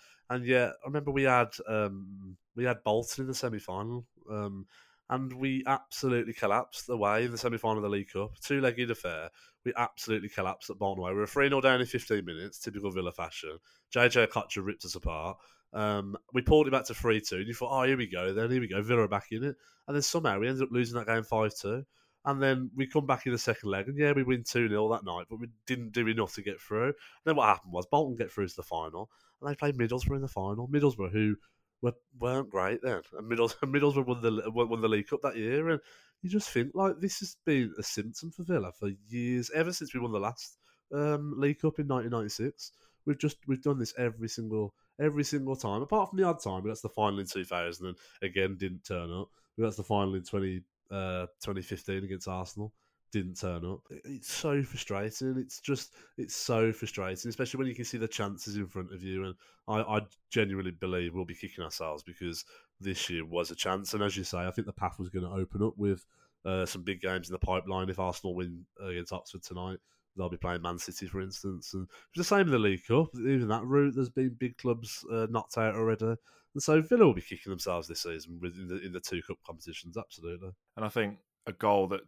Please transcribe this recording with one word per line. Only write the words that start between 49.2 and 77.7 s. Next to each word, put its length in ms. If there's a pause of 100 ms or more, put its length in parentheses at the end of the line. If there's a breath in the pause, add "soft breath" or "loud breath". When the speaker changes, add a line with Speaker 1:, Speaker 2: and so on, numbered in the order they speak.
Speaker 1:
That's 180
the 60
final 320
in 80
twenty, 400 (280)
uh, 360 (160)
twenty 200
fifteen 420
against 240
Arsenal. 440 (380)
Didn't 300
turn 240
up. 160 (100)
It, 140
it's 280
so 300
frustrating. 760
It's 240
just, 340 (220 loud breath)
it's 200
so 360
frustrating, 560
especially 300
when 80
you 80
can 100
see 140
the 100
chances 480
in 100
front 280
of 80
you. 220
And 100 (340 soft breath)
I, 280
I 40 (300)
genuinely 400
believe 440
we'll 120
be 80
kicking 300
ourselves 380
because 420 (360 loud breath)
this 300
year 160
was 240
a 40
chance. 380
And 100
as 140
you 80
say, 220
I 40
think 160
the 60
path 260
was 120
gonna 200
open 320
up 140
with, 300 (400 soft breath)
uh, 180
some 180
big 200
games 260
in 40
the 60
pipeline 520
if 80
Arsenal 360
win, 300 (180)
uh, 40
against 260
Oxford 300
tonight. 360 (380)
They'll 120
be 80
playing 260
Man 160
City, 280
for 140
instance. 540
And 160
it's 280
the 60
same 220
in 40
the 80
League 280
Cup. 280
Even 340
that 160
route, 300
there's 160
been 280
big 200
clubs, 520
uh, 200
knocked 260
out 180
already. 300 (500 soft breath)
And 80
so 200
Villa 240
will 80
be 80
kicking 280
themselves 380